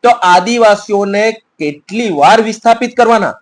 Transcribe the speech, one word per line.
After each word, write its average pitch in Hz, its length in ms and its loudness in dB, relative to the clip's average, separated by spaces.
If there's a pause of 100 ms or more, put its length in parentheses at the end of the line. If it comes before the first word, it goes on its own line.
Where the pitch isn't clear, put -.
તો 240 60 4
આદિવાસીઓને 208 1200 0
કેટલી 185 760 -10
વાર 175 320 2
વિસ્થાપિત 226 540 -4
કરવાના 226 460 0